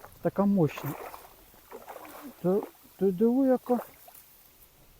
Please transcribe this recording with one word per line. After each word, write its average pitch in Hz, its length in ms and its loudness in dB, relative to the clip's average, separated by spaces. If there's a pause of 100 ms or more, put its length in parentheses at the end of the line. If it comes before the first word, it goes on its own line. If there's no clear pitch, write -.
(220)
така 185 220 0
мощна. 185 460 2 (1500)
Та, 185 180 0 (380)
ти 190 140 2
диви 240 340 2
яка. 247 340 2 (1200)